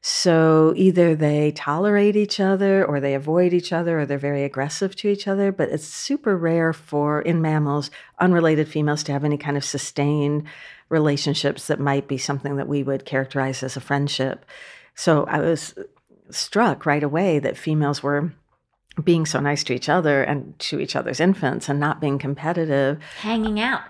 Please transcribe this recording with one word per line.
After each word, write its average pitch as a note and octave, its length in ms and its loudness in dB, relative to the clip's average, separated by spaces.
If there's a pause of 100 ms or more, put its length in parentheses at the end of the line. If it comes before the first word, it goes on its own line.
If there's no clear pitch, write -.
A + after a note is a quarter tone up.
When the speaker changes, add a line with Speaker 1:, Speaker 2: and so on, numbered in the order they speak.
Speaker 1:
So D#3+ 760 4
either F3 380 6
they D3+ 380 2
tolerate G3+ 640 2
each G#3 240 0
other G3 440 2
or D3 160 0
they C#3 140 2
avoid D#3+ 380 2
each F3 220 0
other E3+ 260 0
or D3 60 0
they're C#3+ 100 -4
very C#3 280 -2
aggressive C#3+ 520 -4
to - 120 -4
each G3+ 200 -2
other. G3 240 0
But F#3+ 180 -2
it's D#3 160 -4
super - 500 -4
rare E3 360 2
for, D3 480 -2
in E3 220 0
mammals, D3+ 480 0 (300)
unrelated E3 480 4
females D3+ 360 0
to D3 80 -4
have C#3 120 -2
any D3 140 2
kind D3 180 -4
of C#3 80 -4
sustained D3 800 -2 (440)
relationships C#3+ 800 0
that - 140 -2
might C#3 280 0
be C3+ 100 -4
something C#3 380 -4
that C#3 120 -4
we C#3+ 140 -2
would C3+ 220 -4
characterize C3+ 580 -2
as C3 140 -8
a C3 40 -8
friendship. C#3 680 -2 (480)
So D3+ 300 2
I D3+ 160 -2
was D#3+ 340 -2 (560)
struck - 560 -2
right D3 160 0
away D#3 380 0
that - 180 -4
females D3 440 0
were C#3+ 300 -2 (680)
being E3 240 2
so C#3+ 140 -2
nice C#3+ 240 0
to - 100 -4
each - 140 -6
other D3 340 4
and - 380 -4
to - 180 -6
each C#3 160 -6
other's B2+ 240 -4
infants E3 500 0
and C#3+ 120 0
not D3 200 -2
being C#3+ 160 -2
competitive. D3 840 -2 (160)
Speaker 2:
Hanging G#3+ 400 -2
out. A#3+ 320 -2